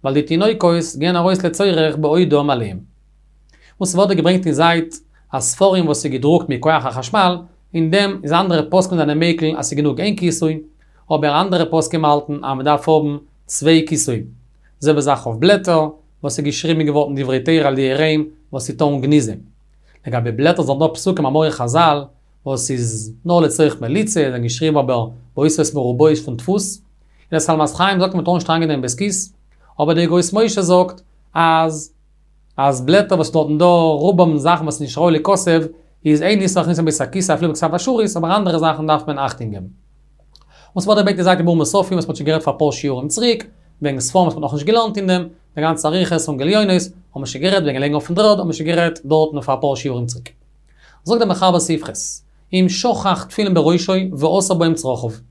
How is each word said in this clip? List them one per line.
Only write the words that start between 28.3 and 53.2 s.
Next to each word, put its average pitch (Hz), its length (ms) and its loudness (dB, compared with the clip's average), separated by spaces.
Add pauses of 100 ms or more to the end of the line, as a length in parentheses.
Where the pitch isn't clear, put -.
שטראנג 160 220 0
אין 160 80 0
דעם 139 120 -2
בית 123 160 -4
כיס, - 360 -4 (480)
אבער 160 140 2
דער 170 100 2
גאון 170 160 2 (120)
משה 214 280 2
זאגט, 180 400 2 (320)
אז, 160 600 0 (640)
אז 135 240 2
בלעטער, 190 360 2
וואס 156 140 -2
דארט 156 160 2 (120)
דא, 175 60 4
רובם 170 720 4
זאכן, 156 260 2
וואס 151 180 -6
נישט 139 160 -8
ראוי 170 160 4
לכתוב, 165 500 2 (420)
איז 151 160 4
איינליך 190 280 2
אזוי, 185 140 0
נישט 147 60 -2
אזוי, 165 160 0
ביז 156 160 0
ער 127 60 -2
קיסט, 185 220 -4
אפילו 160 220 0
ביז 156 120 -4
ער 165 140 -2
שוריס, 214 400 0
אבער 170 200 0
אנדערע 175 220 0
זאכן 156 280 -2
דארף 151 200 0
מען 143 120 -6
אכט 135 220 -6
געבן. 110 140 -8
און 95 80 -12 (1120)
עס 180 100 -4
ווארט 202 120 4
דער 196 80 2
בית 202 100 0
דער 180 80 -2
זייט, 185 140 4
דער 170 80 0
ברמא 170 200 2
סופי, 190 300 0
וואס 165 120 -2
מען 160 80 -6
שוין 143 120 -6
גערעדט 156 160 0
פאר 139 100 -2
א - 40 -6
פאר 151 140 0
שיעורים 135 360 -6
צוריק, 226 400 -2 (340)
וועגן 139 160 -2
דס 120 140 -6
פארעם, 185 160 4
וואס - 80 -2
מען 139 80 -8
נאך 147 100 -4
נישט 147 120 -4
געלערנט 220 320 0
אין 196 100 -4
דעם, 180 200 0 (280)
דער 151 100 -2
גאנצער 160 300 0
אריכות 175 320 0
און 147 100 -4
גליונות, 185 440 2 (340)
און 135 60 -8
מען 135 40 -8
שוין 131 180 -8
גערעדט, 190 200 2
וועגן 135 180 -2
לענגער 147 180 0
פון 170 160 -6
דארט, 208 220 4
און 180 100 -4
מען 160 60 -2
שוין 160 160 -6
גערעדט 170 360 0
דארט 156 280 2
נאך 139 120 -6
פאר 135 100 0
א 123 60 -6
פאר 139 140 0
שיעורים 123 300 -6
צוריק. - 240 -12 (720)
זאגט 226 160 0
דער 214 100 0
מחבר 180 300 2
סעיף 160 240 -2
חס, - 420 -12 (280)
אם 185 160 4
שכח 196 540 -2